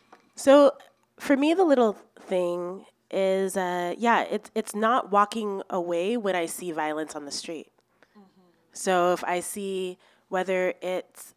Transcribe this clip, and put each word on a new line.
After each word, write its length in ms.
so 360
for 180
me, 160
the 120
little 340
thing 680
is, 440
uh, 420
yeah, 240
it's, 320
it's 180
not 380
walking 580
away 480
when 200
I 100
see 240
violence 460
on 80
the 80
street. 400
Mm-hmm. 40
So 400
if 120
I 160
see, 580
whether 520
it's 560